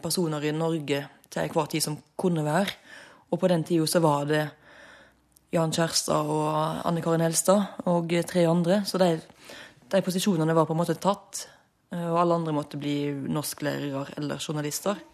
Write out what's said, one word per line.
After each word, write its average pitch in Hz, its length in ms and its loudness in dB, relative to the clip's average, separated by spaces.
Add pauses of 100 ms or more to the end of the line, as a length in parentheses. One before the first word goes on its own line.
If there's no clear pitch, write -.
personer 156 440 -2
i 151 80 0
Norge 151 480 0 (260)
til 165 140 -4
enhver 156 280 0
tid 156 120 -2
som 151 160 -4 (200)
kunne 170 260 2
være. 170 260 2 (600)
Og 185 100 -2
på 185 100 4
den 160 160 2
tiden 160 220 2
så 180 140 2
var 147 260 2
det 151 160 2 (1080)
Jan 165 200 2
Kjærstad 156 600 0
og 156 560 -2
Anne 170 160 0
Karin 165 200 2
Helstad 185 640 2
og 170 240 0 (160)
tre 175 200 2
andre. 175 400 4
Så 185 120 -2
de, 180 140 4 (800)
de 190 120 2
posisjonene 170 520 2
var 160 120 6
på 160 80 -2
en 165 60 0
måte 165 180 0
tatt, - 460 -4 (480)
eh, 170 140 -6
og 165 140 2
alle 170 200 4
andre 160 140 -2
måtte 147 240 -4
bli 143 320 -2
norsklærere 139 1080 -4
eller 143 240 -4
journalister. 151 560 -4 (140)